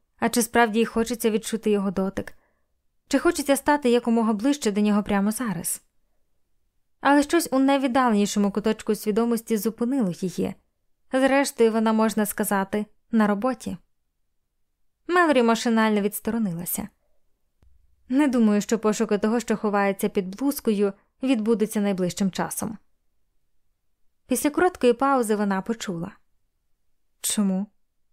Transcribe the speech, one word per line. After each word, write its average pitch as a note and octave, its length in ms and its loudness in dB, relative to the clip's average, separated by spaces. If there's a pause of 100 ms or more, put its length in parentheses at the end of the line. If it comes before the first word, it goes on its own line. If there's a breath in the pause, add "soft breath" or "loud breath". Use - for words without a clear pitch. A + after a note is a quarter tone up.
(200)
а A#3 100 -2
чи A#3 120 0
справді A#3 380 2
їй A3+ 60 2
хочеться A3+ 440 -2
відчути G#3+ 420 -2
його G3+ 200 0
дотик, F#3+ 420 -6 (760)
чи C4+ 120 2
хочеться D#4 360 0
стати C4+ 340 0
якомога A#3 440 2
ближче A#3 380 0
до G#3 100 0
нього G#3 220 2
прямо G3+ 280 0
зараз. G3 500 -6 (1200)
Але C#4+ 220 4
щось D#4 280 0
у C4 80 2
найвіддаленішому B3 920 2
куточку G#3+ 440 -2
свідомості A3+ 640 -2
зупинило A3+ 540 -2
її. F#3+ 440 -6 (560)
Зрештою, C4 600 2
вона, A3 220 2
можна A3 320 2
сказати, G#3 600 -4 (260)
на A3 160 4
роботі. G#3 500 -4 (1300)
Мелорі D#4+ 360 2
машинально A3 580 2
відсторонилася. G3+ 880 -4 (1200)
"Не C#4 180 2
думаю, G#3+ 340 2
що A3 180 -2
пошуки G#3+ 380 0
того, A3 220 0
що A3+ 180 -2
ховається G3+ 520 0
під G3 260 -4
блузкою, G#3 580 0 (300 soft breath)
відбудуться A3 580 0
найближчим F#3+ 500 -2
часом". - 460 -6 (1500)
Після B3+ 220 0
короткої E4 440 2
паузи B3 420 0
вона G3 260 -2
почула. F#3+ 500 -8 (1120)
"Чому?" G3 460 -2 (460)